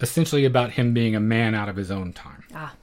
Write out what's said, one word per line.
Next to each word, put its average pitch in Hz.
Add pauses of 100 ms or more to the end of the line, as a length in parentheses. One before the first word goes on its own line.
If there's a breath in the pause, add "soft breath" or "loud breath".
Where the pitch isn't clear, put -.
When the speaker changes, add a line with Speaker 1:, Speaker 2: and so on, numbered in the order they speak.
Speaker 1:
Essentially 147
about 123
him 120
being 113
a 107
man 113
out 104
of 95
his 95
own 92
time. - (120)
Speaker 2:
Ah, 151